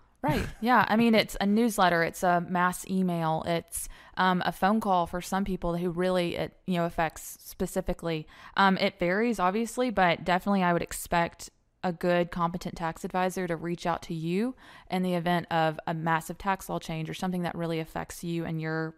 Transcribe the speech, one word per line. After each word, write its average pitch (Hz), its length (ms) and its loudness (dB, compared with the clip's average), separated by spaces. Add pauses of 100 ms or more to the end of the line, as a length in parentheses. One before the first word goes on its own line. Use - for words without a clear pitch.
(220)
Right. 202 240 0 (140)
Yeah. 226 260 4
I 202 80 2
mean, 226 220 6
it's - 240 2
a 196 60 0
newsletter. 202 580 4
It's - 180 -4
a 175 200 4
mass 180 460 0
email. 170 560 0
It's, - 440 -4 (280)
um, 185 300 4
a 170 60 0
phone 214 280 2
call 180 280 2
for 180 120 -6
some 196 240 -4
people 175 340 -2
who 180 120 -2
really 175 460 0
it, - 280 -6
you 185 120 -2
know, 170 80 2
affects - 580 -4
specifically. 170 840 -4 (280)
Um, 190 220 6
it 196 220 0
varies, 196 400 2
obviously, 226 500 0
but 180 340 2
definitely 185 380 2
I 175 100 4
would 170 80 2
expect - 680 -4 (320)
a 185 100 -2
good, 175 380 2
competent 175 460 -2
tax 165 280 -6
advisor 185 440 -2
to 170 80 -2
reach 170 280 -6
out 170 180 -2
to 170 120 -8
you 180 400 -2 (340)
in 185 140 -2
the 180 120 0
event 170 360 0
of 160 380 0
a 175 40 -2
massive 160 460 -2
tax 190 300 -4
law 170 100 -4
change 160 320 -6
or 156 40 -8
something 180 280 -4
that - 140 -4
really 165 240 -2
affects - 420 -10
you 170 220 -4
and 160 160 -4
your 160 380 -4